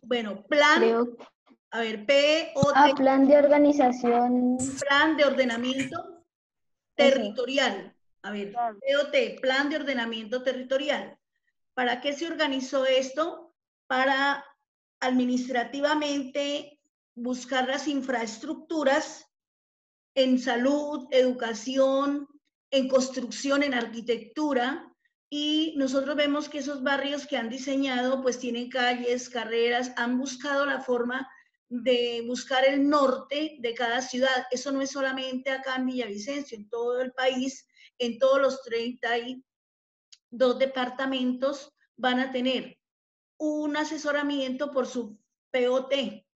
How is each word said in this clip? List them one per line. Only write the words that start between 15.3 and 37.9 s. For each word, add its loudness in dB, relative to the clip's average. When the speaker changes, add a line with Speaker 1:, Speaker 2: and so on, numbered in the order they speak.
Speaker 1:
buscar -4
las -4
infraestructuras -2
en 4
salud, 0
educación, 2
en 2
construcción, 0
en 0
arquitectura. -4
Y -2
nosotros -2
vemos 0
que -10
esos -6
barrios -2
que -4
han -4
diseñado, -2
pues 0
tienen -6
calles, -2
carreras, -2
han -2
buscado -2
la -2
forma -2
de 0
buscar -2
el 4
norte 0
de -4
cada -2
ciudad. 0
Eso -4
no -2
es -2
solamente -4
acá -4
en -2
Villavicencio, -6
en -16
todo -4
el -4
país, -2